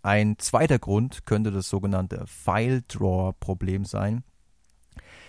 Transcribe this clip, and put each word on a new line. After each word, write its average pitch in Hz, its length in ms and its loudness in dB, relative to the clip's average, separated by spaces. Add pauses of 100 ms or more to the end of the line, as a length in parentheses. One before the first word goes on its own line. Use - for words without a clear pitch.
Ein 104 380 4
zweiter 139 380 4
Grund 110 480 -2
könnte 107 260 0
das 98 180 -4
sogenannte 95 580 -2
File-Drawer-Problem 95 1600 -2
sein, 104 380 -2 (1040)